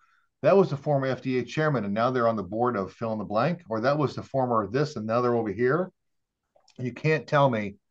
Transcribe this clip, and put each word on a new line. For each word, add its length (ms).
that 160
was 140
the 60
former 280
F 160
D 160
A 60
chairman, 420
and 80
now 160
they're 180
on 80
the 80
board 320
of 160
fill 220
in 60
the 40
blank," 460
or, 120
"That 180
was 160
the 80
former 440
this, 280
and 100
now 160
they're 140
over 160
here." 400
You 120
can't 360
tell 240
me 240